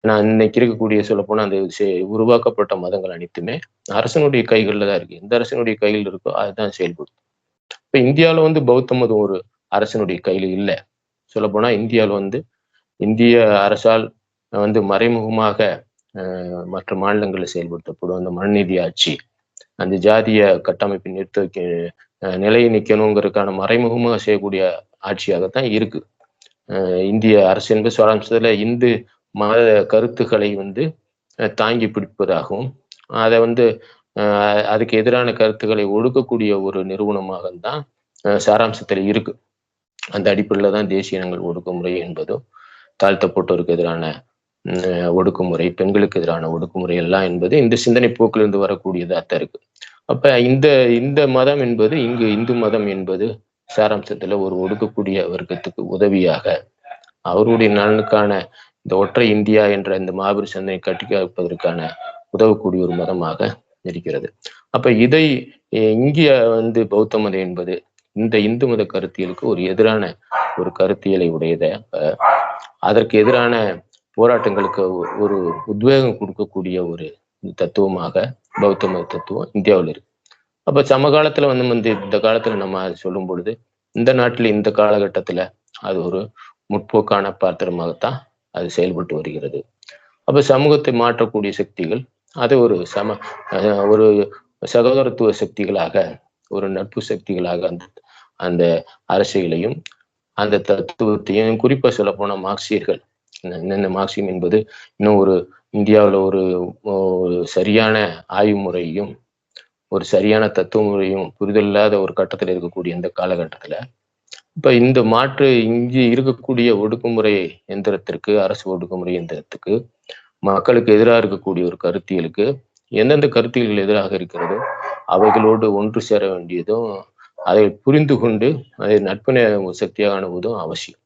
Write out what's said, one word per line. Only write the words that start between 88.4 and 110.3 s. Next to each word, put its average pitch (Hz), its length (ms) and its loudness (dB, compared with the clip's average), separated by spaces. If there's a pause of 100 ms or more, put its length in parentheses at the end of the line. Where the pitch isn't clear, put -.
அது 87 180 -8
செயல்பட்டு 87 460 -2
வருகிறது. 76 500 -8 (580)
அப்ப 139 180 4
சமூகத்தை 147 580 4
மாற்றக்கூடிய 117 500 0
சக்திகள் 98 540 -6 (280)
அதை 127 260 2
ஒரு 104 280 4
சம-, 104 340 -4 (340)
அ, 101 340 0
ஒரு 107 460 4 (400)
சகோதரத்துவ 120 680 2
சக்திகளாக, 92 800 -4 (280)
ஒரு 98 220 -6
நட்பு 98 400 -8
சக்திகளாக 90 580 -4
அந்த, 87 180 -8 (500)
அந்த 87 500 0 (280)
அரசியலையும் 98 680 -2 (520)
அந்த 104 240 0
தத்துவத்தையும், 107 1000 -2
குறிப்பா 127 320 0
சொல்ல 101 220 -2
போனா 101 240 -4
மார்க்சியர்கள், 98 640 -4 (400)
என்ன, 90 340 -8
என்ன 98 140 -2
மார்க்சியம் 98 380 -4
என்பது 92 420 -2 (260)
இன்னும் 104 220 4
ஒரு 95 340 2 (260)
இந்தியாவுல 104 460 4
ஒரு, 92 580 -2
ஒரு 92 680 -2
சரியான 107 800 0
ஆய்வு 101 320 2
முறையும் 90 600 -6 (680)
ஒரு 95 180 -4
சரியான 107 420 2